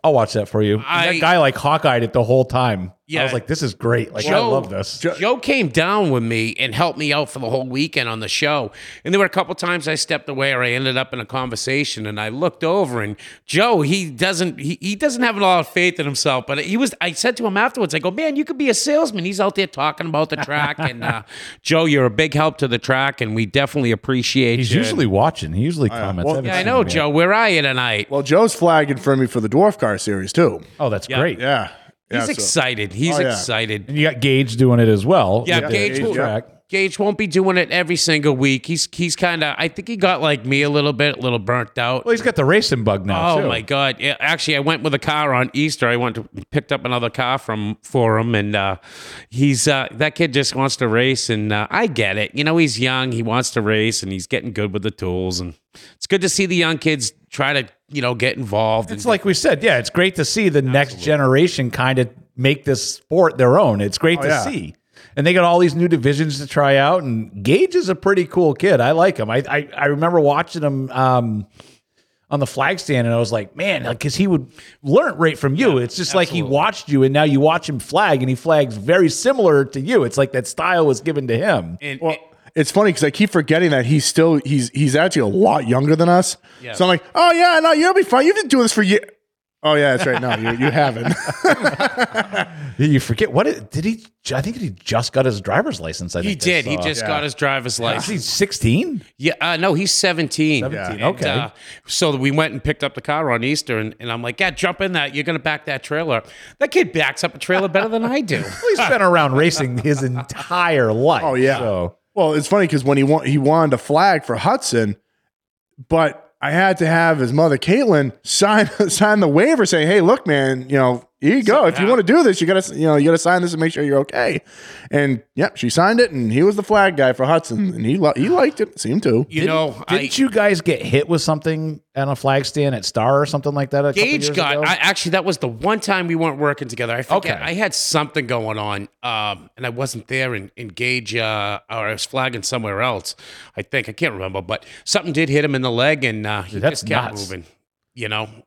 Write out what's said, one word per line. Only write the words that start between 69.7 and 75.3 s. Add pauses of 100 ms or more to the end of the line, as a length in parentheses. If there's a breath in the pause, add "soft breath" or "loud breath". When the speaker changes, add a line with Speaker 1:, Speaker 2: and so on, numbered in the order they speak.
Speaker 1:
I
remember
watching
him,
um, (840 soft breath)
on
the
flag
stand,
and
I
was
like,
"Man,"
like,
'cause
he
would (360 loud breath)
learn
right